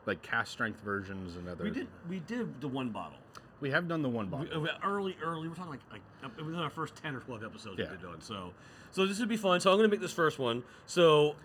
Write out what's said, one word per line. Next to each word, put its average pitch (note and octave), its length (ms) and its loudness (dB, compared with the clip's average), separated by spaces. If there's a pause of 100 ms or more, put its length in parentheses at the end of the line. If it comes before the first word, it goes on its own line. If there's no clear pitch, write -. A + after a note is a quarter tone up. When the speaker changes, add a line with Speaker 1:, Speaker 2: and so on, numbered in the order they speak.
Speaker 1:
like, G2 160 -2
cask A#2 300 -2
strength A2 300 -4
versions F#2+ 520 -4
and F2 140 -10
other F2 160 -6
Speaker 2:
We G#3 60 0
did, F4 180 -4 (200)
we F#3 120 -6
did E3+ 400 -6
the D3+ 80 -4
one C3 220 -4
bottle. E2+ 280 -10 (460)
Speaker 1:
We C#3 60 -2
have E3 180 2
done E3 140 0
the C3 80 0
one A2+ 200 0
Speaker 2:
We, - 0 - (160)
Speaker 1:
bottle. D#3 140 -4
Speaker 2:
we, D#3 80 -2 (160)
early, G3 400 -2
early. E3 240 -4
We're E3+ 60 -8
talking, F3 160 -10
like, C3+ 100 -10 (100)
like, G#2+ 120 -14 (360)
it D#3 60 -8
was D#3+ 100 -6
in F3 60 -4
our D3+ 80 -2
first D#3 280 -6
ten D3+ 180 -6
or A#2+ 60 -8
twelve A2 220 -10
episodes G#2+ 360 -10
Speaker 1:
Yeah. G2+ 120 0
Speaker 2:
we've F#2+ 80 -10
been F2 120 -12
doing. E2 100 -12
So, F#2 320 -10 (400)
so F#3+ 140 4
this G3 100 0
should A#3 140 0
be A3+ 80 0
fun. F#3+ 220 4
So F#3+ 120 6
I'm G3 60 8
gonna A3 100 8
make G#3 140 2
this E3+ 100 -4
first D#3 260 2
one. B2 240 0 (220)
So D3+ 500 8 (100)